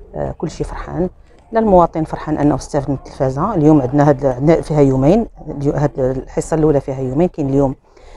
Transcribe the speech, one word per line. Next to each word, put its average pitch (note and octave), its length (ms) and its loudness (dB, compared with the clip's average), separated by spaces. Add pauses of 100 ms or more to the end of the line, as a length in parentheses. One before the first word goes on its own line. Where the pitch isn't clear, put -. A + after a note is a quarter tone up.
(140)
آه، C#3+ 160 -6
كل - 200 -8
شيء - 160 -8
فرحان، D3+ 440 -6 (420)
لا A3+ 80 0
المواطن F3 440 4
فرحان - 340 -6
انه D3 160 2
استافد C#3 360 -4
من C3+ 60 -4
التلفازه. C#3+ 580 -4
اليوم D3+ 280 4
عندنا C#3+ 260 2
هاد، C#3 180 2
عندنا C#3+ 340 2
فيها D3+ 200 0
يومين، C#3 460 4 (220)
اليو-، C#3+ 260 -4
هاد C#3+ 240 -2
الحصه C3 560 -4
الاولى D3+ 260 2
فيها C3 200 -8
يومين، C3+ 280 0
كاين C#3+ 200 -6
اليوم، C3+ 260 0 (420)